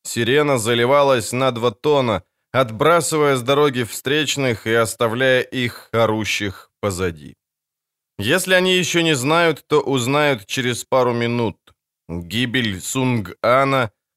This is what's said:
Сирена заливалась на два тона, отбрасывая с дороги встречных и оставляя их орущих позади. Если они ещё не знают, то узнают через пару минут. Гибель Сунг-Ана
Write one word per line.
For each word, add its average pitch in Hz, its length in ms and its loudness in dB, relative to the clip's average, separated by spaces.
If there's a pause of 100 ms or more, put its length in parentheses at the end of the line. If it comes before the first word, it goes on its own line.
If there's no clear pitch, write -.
Сирена 135 560 0
заливалась 120 760 2
на 127 200 0
два 120 180 0
тона, 127 520 0 (280)
отбрасывая 143 880 2
с 123 60 -4
дороги 139 420 0
встречных 131 840 -4
и 110 80 0
оставляя 120 680 2
их 123 500 -6
орущих 110 880 -2
позади. 87 560 -6 (800)
Если 185 360 0
они 185 260 2
ещё 170 220 0
не 160 120 2
знают, 156 540 0
то 151 120 2
узнают 135 680 0
через 123 380 -4
пару 123 300 2
минут. 117 420 -2 (520)
Гибель 101 720 -4
Сунг-Ана 127 1120 0 (260)